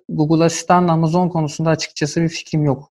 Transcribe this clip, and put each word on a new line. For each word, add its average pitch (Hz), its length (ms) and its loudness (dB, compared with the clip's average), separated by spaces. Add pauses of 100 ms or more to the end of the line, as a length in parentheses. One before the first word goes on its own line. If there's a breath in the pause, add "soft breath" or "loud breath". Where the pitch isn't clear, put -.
Google 160 360 2
Asistan'la 175 480 2
Amazon 165 360 2
konusunda 160 420 -2
açıkçası 156 520 -2
bir 165 60 0
fikrim 156 360 -4
yok. 143 340 -2